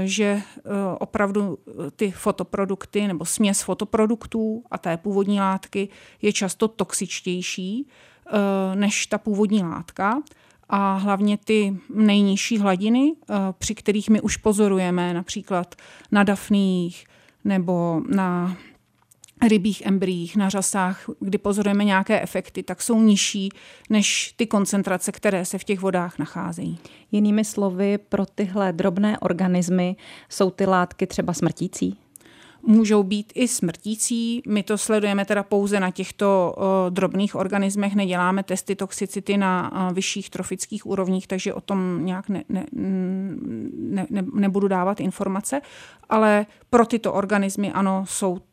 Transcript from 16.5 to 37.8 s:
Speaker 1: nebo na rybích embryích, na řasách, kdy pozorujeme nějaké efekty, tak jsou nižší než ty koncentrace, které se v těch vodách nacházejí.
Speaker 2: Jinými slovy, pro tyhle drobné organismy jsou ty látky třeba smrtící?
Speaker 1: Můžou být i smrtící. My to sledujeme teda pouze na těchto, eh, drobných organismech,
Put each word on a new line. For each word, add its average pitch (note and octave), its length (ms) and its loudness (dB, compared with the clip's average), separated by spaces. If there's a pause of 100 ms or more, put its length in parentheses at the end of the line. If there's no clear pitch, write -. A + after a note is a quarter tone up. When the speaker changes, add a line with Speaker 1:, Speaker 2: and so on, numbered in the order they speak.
Speaker 1:
nebo F3 640 0
na F3+ 480 0 (920)
rybích G#3+ 380 4
embryích, F#3 500 0
na G3 140 2
řasách, F#3+ 560 -2 (140)
kdy G3 180 -2
pozorujeme G3+ 460 2
nějaké G3 380 2
efekty, F#3 420 -6
tak - 180 -8
jsou A3+ 200 2
nižší G3 480 4 (400)
než - 480 0
ty A#3 100 0
koncentrace, G3 640 0
které F#3 340 0
se G3 120 -6
v F3+ 60 -8
těch G3 160 -2
vodách F3+ 400 -2
nacházejí. E3+ 580 -6 (340)
Speaker 2:
Jinými G#3 340 4
slovy, G3+ 520 0
pro G3+ 280 -2
tyhle F#3+ 480 -2
drobné G3 460 0
organismy F3+ 760 0 (340)
jsou F#3 220 2
ty G3 140 0
látky F#3 420 0
třeba F3 260 -2
smrtící? F3+ 640 -2 (680)
Speaker 1:
Můžou G#3+ 360 6
být G#3 320 -4
i B3 120 2
smrtící. A#3 1000 -2
My G#3 160 0
to G#3+ 140 -2
sledujeme G3+ 480 0
teda G#3 180 0
pouze G3+ 360 0
na F#3 120 0
těchto, F#3+ 640 0
eh, F#3+ 340 2
drobných F#3+ 440 0
organismech, G3 600 0